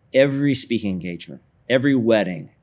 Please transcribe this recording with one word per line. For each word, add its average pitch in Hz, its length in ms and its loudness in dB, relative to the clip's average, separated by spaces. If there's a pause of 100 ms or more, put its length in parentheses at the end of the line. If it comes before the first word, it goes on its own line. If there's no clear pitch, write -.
(140)
every 139 420 2
speaking 104 360 -4
engagement, 85 500 -10 (280)
every 135 260 2
wedding, 101 540 0 (140)